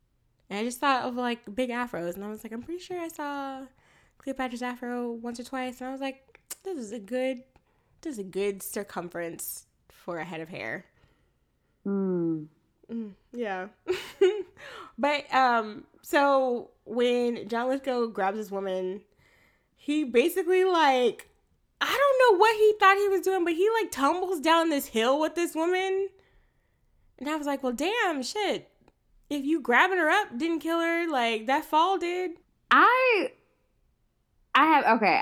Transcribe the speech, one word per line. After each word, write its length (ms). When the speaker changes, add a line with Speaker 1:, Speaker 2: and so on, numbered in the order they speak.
Speaker 1:
And 80
I 60
just 160
thought 240
of, 100
like, 400
big 160
afros, 460
and 80
I 40
was 160
like, 80
"I'm 100
pretty 200
sure 180
I 80
saw 540
Cleopatra's 440
afro 500
once 280
or 40
twice," 360
and 80
I 40
was 80
like, 400
"This 120
is 160
a 60
good, 460
this 120
is 40
a 60
good 380
circumference 1040
for 300
a 60
head 160
of 100
hair." 340
Speaker 2:
Mm. 600
Speaker 1:
Mm, 200
yeah. 360
<laughs> 640
But, 340
um, 520
so 720
when 640
John 200
Lithgow 400
grabs 280
this 140
woman, 500
he 280
basically, 600
like, 640
I 60
don't 480
know 40
what 160
he 240
thought 200
he 100
was 140
doing, 220
but 100
he, 120
like, 100
tumbles 500
down 280
this 200
hill 300
with 160
this 200
woman. 560
And 120
I 60
was 100
like, 160
"Well, 100
damn, 500
shit. 460
If 160
you 160
grabbing 340
her 140
up 260
didn't 240
kill 200
her, 280
like, 380
that 180
fall 320
did." 360
Speaker 2:
I 600
I 120
have, 320
okay, 240